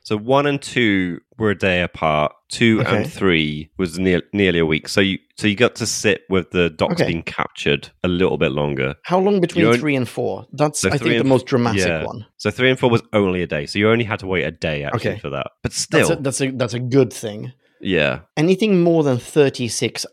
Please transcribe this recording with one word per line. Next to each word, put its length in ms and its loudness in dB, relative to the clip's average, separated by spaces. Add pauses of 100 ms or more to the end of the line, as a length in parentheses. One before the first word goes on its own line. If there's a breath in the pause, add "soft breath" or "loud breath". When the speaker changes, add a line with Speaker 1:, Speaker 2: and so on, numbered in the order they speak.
Speaker 1:
So 140 -4
one 280 2
and 160 -2
two 580 0 (180)
were 140 0
a 60 -4
day 240 2
apart. 520 0 (160)
Two 320 2
Speaker 2:
Okay. 160 0
Speaker 1:
and 140 -4
three 640 0
was 200 -4
near, 240 2 (120)
nearly 260 2
a 60 2
week. 240 -2
So 100 0
you, 200 2 (180)
so 100 -2
you 80 2
got 200 2
to 100 -6
sit 440 -2
with 220 0
the 180 2
Docs 260 -2
Speaker 2:
Okay. 120 0
Speaker 1:
being 160 -4
captured 680 -4 (140)
a 60 0
little 280 2
bit 140 0
longer. 520 -2
Speaker 2:
How 160 0
long 200 2
between 260 0
Speaker 1:
You 60 4
on- 80 4
Speaker 2:
three 160 -2
and 140 -2
four? 420 -6
That's, 300 -2
Speaker 1:
So 80 0
Speaker 2:
I 80 0
Speaker 1:
three 0 -
Speaker 2:
think, 160 0
the 80 2
Speaker 1:
and 80 2
Speaker 2:
most 160 4
dramatic 400 0
Speaker 1:
yeah. 180 0
Speaker 2:
one. 220 -10 (120)
Speaker 1:
So 140 -4
three 180 2
and 100 4
four 100 2
was 140 2 (100)
only 280 2
a 60 -2
day. 200 -4
So 120 -4
you 100 4
only 140 2
had 160 -4
to 80 -10
wait 160 0
a 80 -4
day 320 -6
actually 280 -4
Speaker 2:
Okay. 80 -12
Speaker 1:
for 100 -10
that. 180 -6 (160)
But 80 -6
Speaker 2:
That's 100 -10
Speaker 1:
still. 300 2
Speaker 2:
a, 60 0
that's 240 -6
a, 100 0
that's 220 -4
a 60 -6
good 340 2
thing. 400 -12 (260)
Speaker 1:
Yeah. 400 0 (180)
Speaker 2:
Anything 460 2
more 200 4
than 140 0
thirty-six 960 -2